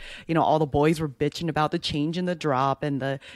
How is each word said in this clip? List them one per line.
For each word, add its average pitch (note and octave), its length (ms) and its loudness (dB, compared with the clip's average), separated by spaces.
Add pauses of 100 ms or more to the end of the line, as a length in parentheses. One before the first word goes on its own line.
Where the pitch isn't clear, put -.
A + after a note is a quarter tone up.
(260)
you E3 80 -2
know, D#3+ 80 4
all D3+ 160 4
the D#3 80 2
boys D#3 340 2
were D#3 80 -2
bitching D3 420 -4
about D3+ 200 0
the F3 80 -2
change D#3+ 380 -2
in F3+ 80 -2
the F3+ 100 -2
drop C3+ 480 0
and C#3+ 200 -2
the, C3+ 180 -4 (160)